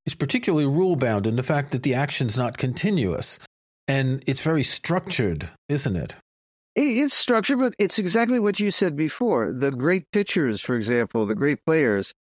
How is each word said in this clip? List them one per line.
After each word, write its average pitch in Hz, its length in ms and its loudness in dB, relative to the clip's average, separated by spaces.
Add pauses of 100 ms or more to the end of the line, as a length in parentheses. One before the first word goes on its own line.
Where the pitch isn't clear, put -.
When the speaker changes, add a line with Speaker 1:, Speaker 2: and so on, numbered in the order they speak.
Speaker 1:
is - 80 -4
particularly 156 520 0
rule-bound 139 600 2
in 113 100 0
the 123 80 0
fact 143 280 -2
that 131 120 -2
the 131 120 0
action's 127 420 -2
not 120 200 -2
continuous. 131 800 -2 (480)
And 135 400 0
it's 135 140 -2
very 160 220 2
structured, 117 880 -2 (180)
isn't 139 280 -2
it? 71 200 -6 (600)
Speaker 2:
It, 247 60 2
it's 277 340 2
structured, 247 440 2
but 254 200 0
it's 196 180 0
exactly 226 420 2
what 202 200 0
you 208 120 0
said 175 240 0
before. 151 560 0
The 135 200 0
great 156 400 0
pitchers, 156 500 0
for 127 140 -2
example, 113 500 0
the 107 80 0
great 139 320 -2
players, 123 480 2 (260)